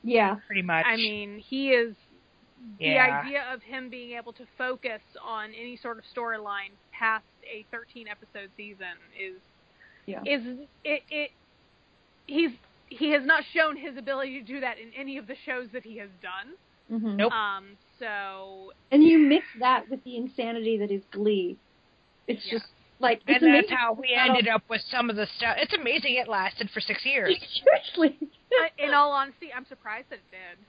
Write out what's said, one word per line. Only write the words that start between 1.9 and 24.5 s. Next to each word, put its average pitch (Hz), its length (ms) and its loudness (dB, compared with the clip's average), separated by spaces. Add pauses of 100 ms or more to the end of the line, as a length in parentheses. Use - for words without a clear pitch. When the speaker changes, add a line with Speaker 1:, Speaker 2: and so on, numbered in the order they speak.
Speaker 3:
the 156 80 -4
Speaker 2:
Yeah. 196 360 4
Speaker 3:
idea 277 200 -4 (100)
of 240 100 -12
him 254 280 -12
being 240 260 -14
able 233 180 -14
to 240 120 -20 (100)
focus 254 460 -6 (180)
on 220 320 -8
any 233 240 -14
sort 233 220 -10
of 220 80 -20
storyline 208 640 -6 (220)
past 220 320 -2 (200)
a 220 260 -14
thirteen 233 380 -16
episode 208 480 -16
season 190 400 -14 (220)
is, 190 160 -10 (720)
Speaker 1:
Yeah. 196 180 -10
Speaker 3:
is, 277 220 -2 (380)
it, 294 260 -4
it, 294 220 -6 (960)
he's, 285 240 0 (360)
he 294 220 -2
has 285 140 4
not 311 220 4
shown 311 300 0
his 277 200 -12
ability 269 440 -6
to 226 60 -18
do 269 140 -10
that 233 180 -6
in 226 140 -20
any 269 260 -10
of 220 80 -14
the 240 80 -12 (100)
shows 247 280 -8
that 247 120 -10
he 220 140 -16
has 202 120 -16 (100)
done. 196 340 -14 (360)
Speaker 1:
Mm-hmm. 220 260 -4
Speaker 2:
Nope. 220 160 2
Speaker 3:
Um, 202 440 -4 (220)
so 190 760 -10 (200)
Speaker 1:
And 294 100 10
you 330 160 10
mix 302 280 6 (120)
that 247 300 2
with 262 160 -8
the 247 120 -10
insanity 233 640 -2
that 202 140 -2
is 196 180 -4
Glee. 202 460 0 (720)
It's 233 180 -4
Speaker 3:
Yeah. - 120 -6
Speaker 1:
just, - 80 -8 (340)
like, 233 260 2
it's 311 160 6
Speaker 2:
And 311 120 10
that's 311 120 6
Speaker 1:
amazing 262 100 -2
Speaker 2:
how 233 180 2
we 254 200 -4
Speaker 1:
how 254 140 4
Speaker 2:
ended 247 180 4
up 220 220 2